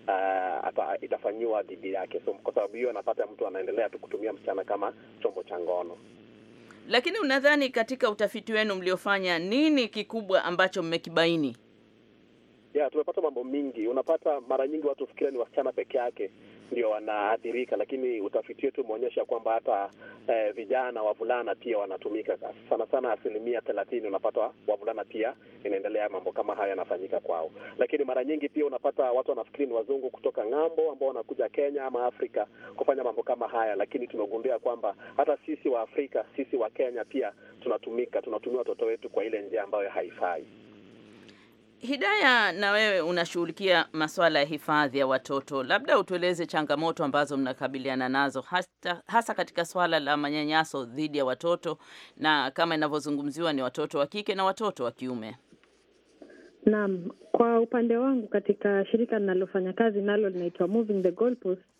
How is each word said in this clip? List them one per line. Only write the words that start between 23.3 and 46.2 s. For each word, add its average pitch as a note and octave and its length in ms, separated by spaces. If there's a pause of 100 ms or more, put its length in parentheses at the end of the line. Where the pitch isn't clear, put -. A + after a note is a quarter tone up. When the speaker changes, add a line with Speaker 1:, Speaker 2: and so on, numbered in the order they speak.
Speaker 1:
thelathini G#2+ 460
unapata G#2+ 440 (160)
wavulana G#2+ 380
pia A2+ 280 (300)
inaendelea G#2 460
mambo G2 220
kama G#2+ 240
haya G2+ 140
yanafanyika F#2 500
kwao. D#2+ 320 (260)
Lakini C#3+ 260
mara B2+ 200
nyingi D3 260
pia D3+ 160
unapata C3+ 460
watu B2+ 180
wanafikiri A#2 380
ni A#2+ 60
wazungu B2+ 360
kutoka B2 360
ng'ambo D#3 460
ambao C3+ 160
wanakuja B2 420
Kenya C#3+ 360
ama B2 200
Afrika A#2+ 420 (280)
kufanya C3+ 280
mambo A2+ 200
kama A#2+ 240
haya, A2+ 280
lakini B2 320
tumegundua A2+ 520
kwamba A#2 360 (220)
hata D3 280
sisi D3+ 240
wa A#2+ 120
Afrika, B2 440 (100)
sisi C#3 220
wa A#2 120
Kenya B2 360
pia A#2 260 (320)
tunatumika, A2+ 580
tunatumia A#2+ 380
watoto A#2 260
wetu A2+ 240
kwa G2+ 160
ile A2 160
njia G2+ 220
ambayo G2+ 260
haifai. F2 560 (1400)
Speaker 2:
Hidaya, C4+ 680
na G3+ 200
wewe G#3 300
unashughulikia F3 920
masuala D#3 460
ya C#3+ 60
hifadhi D3 520
ya C3+ 100
watoto, C3+ 560
labda G#3 360
utueleze F3 460